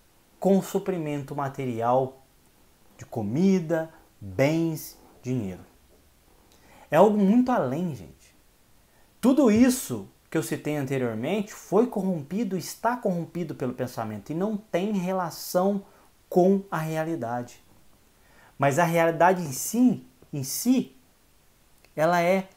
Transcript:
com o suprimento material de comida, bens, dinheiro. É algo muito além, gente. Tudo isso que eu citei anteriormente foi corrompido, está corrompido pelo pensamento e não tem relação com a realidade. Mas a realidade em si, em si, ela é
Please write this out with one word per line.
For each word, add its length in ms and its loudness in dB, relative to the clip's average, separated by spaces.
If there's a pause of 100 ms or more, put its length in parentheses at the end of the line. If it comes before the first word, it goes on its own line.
(380)
com 200 4
o 40 0
suprimento 720 -6
material 880 -2 (720)
de 80 -16
comida, 880 0 (280)
bens, 760 -2 (240)
dinheiro. 420 -6 (1300)
É 80 2
algo 220 6
muito 320 4
além, 420 -2
gente. 440 -16 (840)
Tudo 300 6
isso 580 2 (220)
que 60 -2
eu 60 0
citei 340 -6
anteriormente 760 -4
foi 340 0
corrompido, 720 -4
está 400 -4
corrompido 580 -6
pelo 180 -6
pensamento 580 -8
e 40 -8
não 220 -4
tem 360 -4
relação 920 -2 (440)
com 420 4
a 80 -4
realidade. 840 -6 (960)
Mas 200 2
a 60 6
realidade 580 4
em 100 -6
si, 540 0 (260)
em 100 -4
si, 520 0 (1000)
ela 260 2
é 360 0